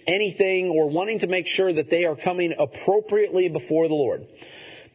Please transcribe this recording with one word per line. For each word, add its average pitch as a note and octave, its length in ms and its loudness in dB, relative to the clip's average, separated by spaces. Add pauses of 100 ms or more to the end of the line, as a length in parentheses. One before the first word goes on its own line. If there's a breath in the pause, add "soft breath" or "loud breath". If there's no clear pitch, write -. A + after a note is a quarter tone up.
anything F#3+ 640 0
or D#3 200 2
wanting F#3+ 300 -2
to G3 80 -2
make F3+ 200 -2
sure F#3+ 240 0
that D3+ 180 -2
they E3+ 160 2
are D#3 100 0
coming F3+ 420 -2
appropriately G3 920 0
before D#3+ 380 0
the D#3 60 0
Lord. A2+ 340 -2 (680 loud breath)